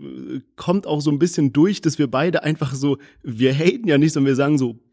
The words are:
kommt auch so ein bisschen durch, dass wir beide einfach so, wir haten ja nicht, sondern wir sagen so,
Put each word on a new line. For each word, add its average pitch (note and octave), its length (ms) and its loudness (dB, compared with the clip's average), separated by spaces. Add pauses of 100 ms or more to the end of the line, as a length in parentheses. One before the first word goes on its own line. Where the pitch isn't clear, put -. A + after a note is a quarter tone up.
(560)
kommt F#3+ 300 -2
auch D3+ 140 -2
so D3 100 0
ein C#3+ 80 0
bisschen D#3 340 0
durch, F#3 280 2
dass D3+ 180 -2
wir C#3+ 120 0
beide D#3 320 -2
einfach D3+ 320 -4
so, C#3 240 -2 (240)
wir B2+ 320 0
haten F#3 340 0
ja D3 100 4
nicht, D3+ 140 4
sondern C#3 160 2
wir C3+ 80 2
sagen C#3+ 220 2
so, A#2+ 200 -2 (140)